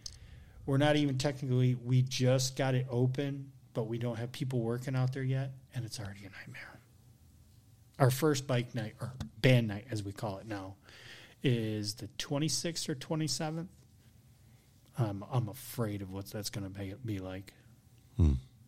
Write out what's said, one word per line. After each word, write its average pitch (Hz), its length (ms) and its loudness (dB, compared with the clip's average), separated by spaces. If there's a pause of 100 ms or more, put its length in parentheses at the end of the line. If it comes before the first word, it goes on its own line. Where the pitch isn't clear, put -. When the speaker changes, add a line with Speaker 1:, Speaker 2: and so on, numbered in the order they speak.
(680)
Speaker 1:
we're 135 120 2
not 151 180 6
even 143 220 2
technically, 127 580 4
we 127 260 4
just 131 540 2
got 135 180 2
it 127 160 2
open, 135 600 0 (240)
but 117 100 0
we 113 140 -4
don't 120 180 -2
have 120 160 -6
people 131 280 -2
working 123 360 -2
out 127 160 2
there 135 100 -4
yet, 135 300 -2 (220)
and 117 100 -4
it's 107 140 -8
already 101 220 -10
a 95 100 -14
nightmare. - 500 -16 (1160)
Our 131 120 8
first 143 360 2
bike 120 280 0
night, 110 260 -4
or - 120 -6 (280)
band 123 280 8
night, 101 220 -6
as 107 120 -4
we 98 100 -6
call 98 260 -6
it 98 80 -14
now, 98 280 -8 (680)
is 110 520 0
the - 140 -12 (100)
twenty-sixth 156 720 -2
or 156 60 0
twenty-seventh. 156 720 -4 (1300)
Um, 104 320 0
I'm 117 180 0
afraid 101 540 -6
of 95 100 -10
what 98 180 -8
that's 104 200 -8
gonna 98 200 -8
be, 98 240 -8 (100)
be 107 140 -4
like. 92 340 -10 (640)
Speaker 2:
Hmm. 76 160 6 (360)